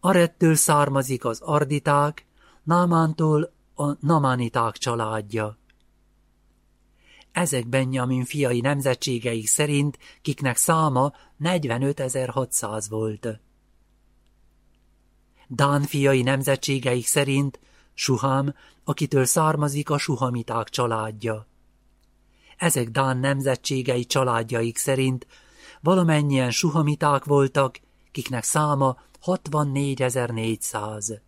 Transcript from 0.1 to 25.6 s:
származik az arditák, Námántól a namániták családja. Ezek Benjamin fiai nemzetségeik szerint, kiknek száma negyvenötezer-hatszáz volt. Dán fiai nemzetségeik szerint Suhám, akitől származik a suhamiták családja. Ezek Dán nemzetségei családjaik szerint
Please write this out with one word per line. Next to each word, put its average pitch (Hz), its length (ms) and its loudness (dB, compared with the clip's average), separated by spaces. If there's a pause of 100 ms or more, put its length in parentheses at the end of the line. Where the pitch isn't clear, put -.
származik 139 680 2
az 113 160 -2
arditák, 147 840 0 (360)
Námántól 165 880 2 (220)
a 143 320 -4
namániták 123 680 0
családja. 110 840 -4 (1700)
Ezek 143 340 -2
Benjamin 131 580 -2
fiai 127 360 -2
nemzetségeik 127 840 -2
szerint, 147 520 0 (240)
kiknek 131 340 -2
száma 147 560 2 (240)
negyvenötezer-hatszáz 131 1500 -2
volt. 110 520 -6 (2000)
Dán 143 340 2
fiai 139 400 2
nemzetségeik 131 840 0
szerint 139 540 0 (340)
Suhám, 135 600 0 (300)
akitől 143 400 0
származik 147 680 0
a 143 80 0
suhamiták 120 680 -2
családja. 110 800 -4 (1120)
Ezek 143 320 0
Dán 131 280 0
nemzetségei 131 880 -2
családjaik 117 720 -2
szerint 131 500 0 (540)